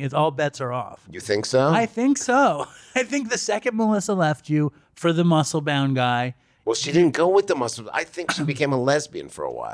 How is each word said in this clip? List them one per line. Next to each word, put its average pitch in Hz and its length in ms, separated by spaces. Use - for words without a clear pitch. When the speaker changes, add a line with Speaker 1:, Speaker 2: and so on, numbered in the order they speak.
Speaker 1:
it, 135 120
all 151 180
bets 143 280
are 123 140
off. 104 360
Speaker 2:
You 85 120
think 107 240
so? 131 240
Speaker 1:
I 220 160
think 254 320
so. 240 500
<laughs> - 140
I 254 80
think 247 260
the 240 80
second 220 400
Melissa 214 360
left 156 360
you 151 240
for 170 180
the 170 100
muscle-bound 147 720
guy. 123 400
Speaker 2:
Well, 113 100
she 143 160
didn't 165 240
go 170 140
with 196 180
the 185 80
muscle. 117 380
I 156 100
think 170 280
she 156 120
became 143 300
a 127 80
lesbian 127 480
for 76 160
a 65 60
while. 60 220